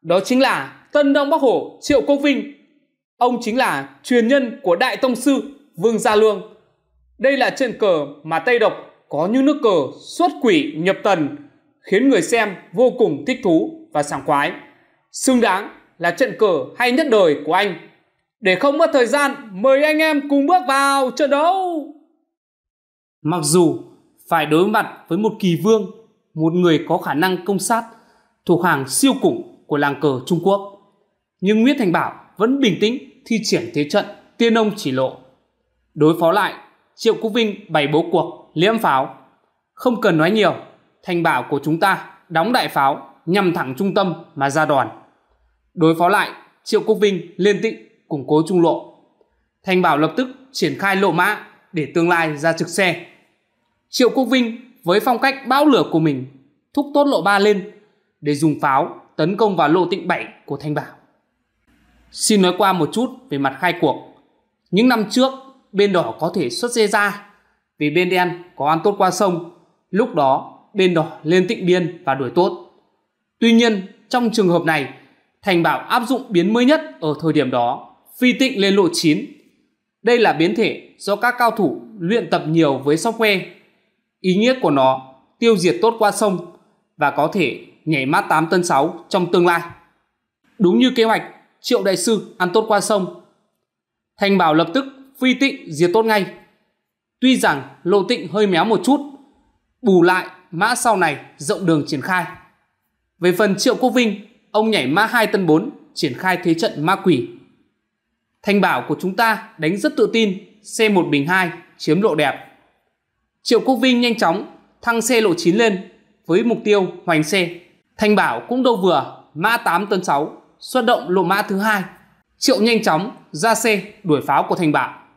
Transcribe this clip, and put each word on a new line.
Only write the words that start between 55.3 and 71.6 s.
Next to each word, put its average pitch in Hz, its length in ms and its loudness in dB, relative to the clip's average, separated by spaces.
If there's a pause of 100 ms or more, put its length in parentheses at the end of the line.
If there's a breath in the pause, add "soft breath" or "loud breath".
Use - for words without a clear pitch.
bão 277 180 2
lửa 226 260 6
của 170 80 2
mình 139 260 -2 (480)
thúc 285 200 -2
tốt 285 140 4
lộ 220 140 0
ba 196 180 2
lên 196 320 2 (500)
để 147 140 -2
dùng 151 240 0
pháo 147 420 -2 (140)
tấn 170 220 -2
công 208 180 0
vào 156 140 2
lộ 175 160 2
tịnh 180 220 -6
bảy 139 180 -4 (200)
của 139 120 -10
Thành 151 160 -8
Bảo. 139 220 -10 (1160)
Xin 208 300 0
nói 180 160 2
qua 196 160 2
một 156 200 -2
chút 240 160 -2 (200)
về 143 80 -6
mặt 139 220 -4
khai 175 220 -2
cuộc. - 320 -4 (580)
Những 220 160 4
năm 226 220 2
trước, 262 240 0 (380)
bên 202 220 2
đỏ 139 260 -2
có 165 160 -4
thể 147 140 -2
xuất 240 220 -6
dê 226 160 0
ra 208 380 -2 (540)
vì 151 100 0
bên 180 200 0
đen 180 340 -2 (120)
có 143 140 -2
ăn 160 140 0
tốt 202 140 0
qua 185 140 0
sông. 180 400 -2 (380)
Lúc 247 260 -2
đó, 147 440 0 (140)
bên 190 200 2
đỏ - 300 -2
lên 180 240 2
tịnh 202 180 -6